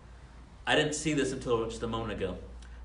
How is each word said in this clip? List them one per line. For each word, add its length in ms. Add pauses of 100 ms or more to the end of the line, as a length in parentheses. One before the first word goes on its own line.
(680)
I 100
didn't 180
see 200
this 180
until 320
just 180
a 60
moment 240
ago. 240 (480)